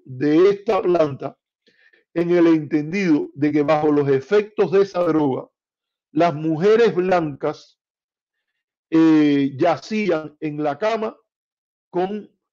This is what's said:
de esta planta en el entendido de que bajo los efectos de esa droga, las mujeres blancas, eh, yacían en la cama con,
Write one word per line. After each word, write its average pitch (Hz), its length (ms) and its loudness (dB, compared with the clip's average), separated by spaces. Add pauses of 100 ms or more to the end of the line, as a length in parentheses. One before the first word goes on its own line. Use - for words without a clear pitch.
de 147 460 2
esta 196 320 -2
planta 156 560 -2 (760)
en 170 160 -4
el 175 180 4
entendido 156 840 0
de 147 180 -2
que 147 100 0
bajo 151 300 0
los 143 160 0
efectos 196 640 0
de 196 100 4
esa 190 220 -2
droga, 151 440 -2 (640)
las 160 220 0
mujeres 175 600 2
blancas, 165 840 -4 (1120)
eh, 151 640 4
yacían 165 840 -4
en 151 220 -8
la 143 160 -4
cama 214 380 -4 (760)
con, 190 400 -6 (220)